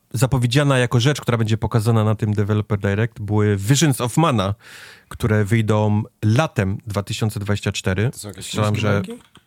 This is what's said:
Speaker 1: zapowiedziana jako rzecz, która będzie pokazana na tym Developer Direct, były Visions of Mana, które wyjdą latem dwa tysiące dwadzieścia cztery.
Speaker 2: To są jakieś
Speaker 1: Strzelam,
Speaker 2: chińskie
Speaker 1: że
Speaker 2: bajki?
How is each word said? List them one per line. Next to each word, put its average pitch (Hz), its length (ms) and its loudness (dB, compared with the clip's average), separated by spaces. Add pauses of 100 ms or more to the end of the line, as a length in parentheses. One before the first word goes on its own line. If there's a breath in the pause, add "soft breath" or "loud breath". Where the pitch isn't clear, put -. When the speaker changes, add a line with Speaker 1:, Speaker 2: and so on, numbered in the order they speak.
(120)
Speaker 1:
zapowiedziana 127 680 2
jako 123 220 2
rzecz, 139 200 2
która 120 180 -2
będzie 110 200 0
pokazana 110 460 2
na 107 100 2
tym 104 200 -2
Developer 104 440 0
Direct, 104 420 -2
były 104 360 2
Visions 131 440 2
of 123 160 -4
Mana, 113 380 2 (540 loud breath)
które 107 360 0
wyjdą 107 580 2 (220)
latem 110 600 0
dwa 101 160 -4
tysiące 107 380 -6
dwadzieścia 101 320 -2
cztery. 98 380 -2
Speaker 2:
To - 80 -10
są 104 100 -16
jakieś - 180 -16
Speaker 1:
Strzelam, 104 280 -2
Speaker 2:
chińskie 104 140 0
Speaker 1:
że 101 60 2
Speaker 2:
bajki? 101 180 -2 (340)